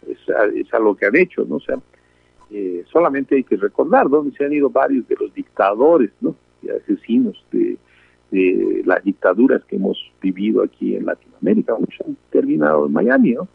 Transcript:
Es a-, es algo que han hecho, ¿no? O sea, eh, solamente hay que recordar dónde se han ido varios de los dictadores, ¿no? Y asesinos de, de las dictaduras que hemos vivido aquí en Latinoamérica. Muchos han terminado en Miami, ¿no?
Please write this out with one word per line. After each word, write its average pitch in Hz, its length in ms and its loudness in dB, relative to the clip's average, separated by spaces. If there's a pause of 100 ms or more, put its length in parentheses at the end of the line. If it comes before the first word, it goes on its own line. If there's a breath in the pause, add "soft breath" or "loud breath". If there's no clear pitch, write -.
Es - 120 -12 (100)
a-, 113 160 0
es - 260 -6
algo 110 240 2
que 101 120 -2
han 107 80 0
hecho, 175 340 0
¿no? - 60 -6
O - 40 -6
sea, - 200 -8 (720 soft breath)
eh, 90 400 -8
solamente 139 440 0
hay 131 80 2
que - 140 -2
recordar 147 500 0
dónde 143 300 0
se 143 80 -2
han 147 80 -2
ido 143 160 2
varios 131 380 0
de - 120 0
los 104 140 -6
dictadores, 110 800 2 (100)
¿no? 147 140 -4 (260)
Y - 80 -12
asesinos - 840 -2
de, - 260 -2 (520 soft breath)
de 92 560 0
las 92 180 0
dictaduras 98 600 2
que 101 120 -8
hemos 98 200 -2 (240)
vivido 98 400 0
aquí 101 340 -4
en 92 120 -6
Latinoamérica. - 720 -2
Muchos - 260 -6
han 285 100 -10 (140)
terminado - 560 2
en 143 80 -4
Miami, 226 380 2
¿no? 175 240 -4